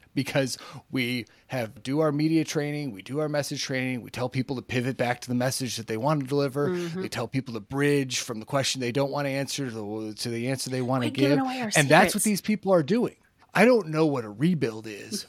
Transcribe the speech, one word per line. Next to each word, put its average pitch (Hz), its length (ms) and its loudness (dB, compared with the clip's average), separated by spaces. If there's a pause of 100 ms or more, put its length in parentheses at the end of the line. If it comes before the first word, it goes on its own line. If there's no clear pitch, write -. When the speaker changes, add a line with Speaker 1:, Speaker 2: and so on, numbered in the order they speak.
(140)
Speaker 1:
because 135 440 -2 (320)
we 123 360 -2 (200)
have, 113 380 -6
do 139 160 0
our 156 100 2
media 156 340 2
training, 147 460 -4
we 95 120 -12
do 135 180 -6
our 151 80 0
message 147 340 -2
training, 127 400 -2
we - 80 -14
tell 127 180 -4
people 131 280 -2
to 117 60 -6
pivot 123 340 -2
back 123 240 0
to - 80 -10
the 123 60 -2
message 123 420 -2
that 113 100 -10
they 110 100 -4
want 143 240 0
to 131 60 -4
deliver, 143 440 0
Speaker 2:
Mm-hmm. 175 320 -4
Speaker 1:
they 190 60 -6
tell 123 200 -6
people 127 260 -4
to 110 60 -6
bridge 139 580 0
from 110 220 -6
the 110 60 -14
question 135 340 -2
they 120 100 -2
don't 139 220 0
want 143 140 -2
to 139 40 -2
answer 135 360 -4
to 120 40 -6
the, 110 440 -8
to 113 140 -8
the 117 200 -4
answer 131 220 -2
they 127 120 2
want 127 220 2
to 120 60 2
Speaker 2:
Quit - 80 -4
giving 139 200 6
Speaker 1:
give. 135 80 0
Speaker 2:
away 262 140 -4
our 226 160 -4
Speaker 1:
And 147 120 6
that's 170 180 8 (100)
what 208 60 0
Speaker 2:
secrets. - 20 0
Speaker 1:
these 208 160 2
people 196 320 0
are 175 100 8
doing. 190 320 0 (400)
I 190 100 6
don't 226 240 6
know 156 180 2
what 135 180 2
a 107 60 -10
rebuild 113 580 0
is, 107 400 -10